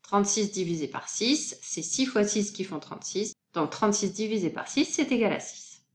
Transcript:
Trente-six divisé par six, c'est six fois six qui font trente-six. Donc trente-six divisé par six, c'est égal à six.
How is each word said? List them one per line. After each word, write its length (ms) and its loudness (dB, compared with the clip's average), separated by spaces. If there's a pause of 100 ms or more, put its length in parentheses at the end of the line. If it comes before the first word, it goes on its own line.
Trente-six 480 2
divisé 340 -2
par 220 -8
six, 540 0
c'est 200 -8
six 240 0
fois 160 2
six 300 0
qui 100 -6
font 160 -6
trente-six. 560 -6 (200)
Donc 160 0
trente-six 420 2
divisé 380 0
par 180 -8
six, 160 2
c'est 260 0
égal 220 4
à 80 -2
six. 420 -16 (120)